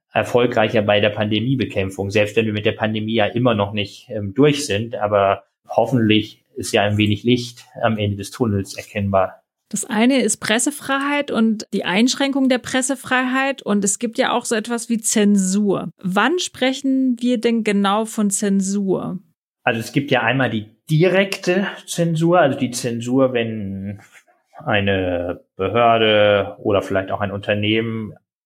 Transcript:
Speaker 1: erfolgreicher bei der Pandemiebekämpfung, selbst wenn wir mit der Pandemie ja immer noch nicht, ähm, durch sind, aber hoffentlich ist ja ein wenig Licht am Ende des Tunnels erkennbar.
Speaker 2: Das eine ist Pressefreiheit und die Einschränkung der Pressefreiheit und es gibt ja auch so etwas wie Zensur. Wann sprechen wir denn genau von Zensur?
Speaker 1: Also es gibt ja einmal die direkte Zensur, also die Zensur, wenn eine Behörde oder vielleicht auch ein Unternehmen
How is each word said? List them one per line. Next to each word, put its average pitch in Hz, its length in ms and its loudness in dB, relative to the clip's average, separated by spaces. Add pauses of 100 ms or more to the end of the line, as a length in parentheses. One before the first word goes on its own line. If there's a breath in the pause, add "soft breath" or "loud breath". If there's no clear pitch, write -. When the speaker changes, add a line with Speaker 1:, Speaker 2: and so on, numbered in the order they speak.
(180)
Speaker 1:
erfolgreicher 113 640 2
bei 104 180 2
der 104 120 2
Pandemiebekämpfung, 104 960 -2
selbst 104 260 0
wenn 117 100 2
wir 107 80 -2
mit 104 120 -4
der 110 80 2
Pandemie 110 420 -4
ja 104 120 2
immer 120 280 0
noch 101 160 -2
nicht, 104 380 -8
ähm, 104 240 -6
durch 143 320 2
sind, 110 300 -4
aber 104 480 2 (240)
hoffentlich 110 760 2 (120)
ist - 180 -8
ja 107 100 4
ein 104 140 0
wenig 104 260 2
Licht 120 420 0 (160)
am 110 160 0
Ende 101 200 -2
des 101 140 -10
Tunnels 101 440 -2
erkennbar. 98 680 -2 (260)
Speaker 2:
Das - 160 -6
eine 240 360 2
ist 214 160 -2
Pressefreiheit 285 920 -2
und 220 440 0
die 196 100 -2
Einschränkung 262 640 2
der 254 80 2
Pressefreiheit 262 1040 -2
und 202 220 0
es - 160 -2
gibt 226 180 -6
ja - 140 0
auch 240 140 -2
so 240 100 -2
etwas 233 340 -6
wie 233 80 0
Zensur. 202 920 2 (120)
Wann 214 380 0
sprechen 262 800 0
wir 247 200 0
denn 233 240 0
genau 202 420 2
von 214 240 0
Zensur? 196 920 0 (440)
Speaker 1:
Also 113 180 0
es - 100 -8
gibt 139 180 -2
ja 123 140 2
einmal 123 260 2
die 107 180 -4 (220)
direkte 185 800 2 (180)
Zensur, 170 540 2
also 139 180 4
die 120 140 -2
Zensur, 123 640 0
wenn 101 640 -4 (640 soft breath)
eine 92 760 0 (160)
Behörde 104 1000 4
oder 101 220 2
vielleicht 95 300 -2
auch 95 80 -4
ein 98 120 -2
Unternehmen 107 800 -2 (320)